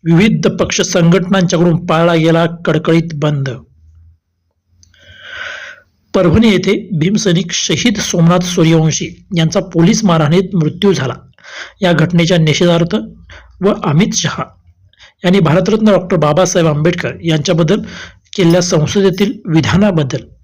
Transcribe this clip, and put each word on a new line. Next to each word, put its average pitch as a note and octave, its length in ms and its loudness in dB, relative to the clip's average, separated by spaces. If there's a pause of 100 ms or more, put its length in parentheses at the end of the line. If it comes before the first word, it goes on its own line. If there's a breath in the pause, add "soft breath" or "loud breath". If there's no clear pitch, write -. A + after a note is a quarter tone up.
विविध F#3 420 2 (140)
पक्ष - 200 -2
संघटनांच्याकडून F3 1040 0
पाळला E3+ 280 2
गेला E3 320 2
कडकडीत E3 680 -2
बंद. C#3+ 340 -4 (2750 loud breath)
परभणी G3 340 4
येथे F#3+ 400 0 (100)
भीमसैनिक F3+ 540 0
शहीद - 460 -2
सोमनाथ F3+ 460 2
सूर्यवंशी D#3+ 640 0 (280)
यांचा D#3+ 240 0
पोलीस F3+ 440 0
मारहाणीत E3+ 500 2
मृत्यू F3 380 0
झाला. B2+ 220 -4 (680 loud breath)
या F3 100 2
घटनेच्या E3+ 460 2
निषेधार्थ E3+ 560 2 (680 loud breath)
व G3+ 80 2 (120)
अमित E3 300 0
शहा - 300 -6 (800 soft breath)
यांनी F#3 160 2
भारतरत्न F#3+ 500 2
डॉक्टर F#3 260 0
बाबासाहेब D3+ 520 0
आंबेडकर D3+ 440 -2 (120)
यांच्याबद्दल E3 560 0 (560 loud breath)
केलेल्या F3 260 2
संसदेतील F#3+ 720 0 (140)
विधानाबद्दल D#3+ 760 0 (220)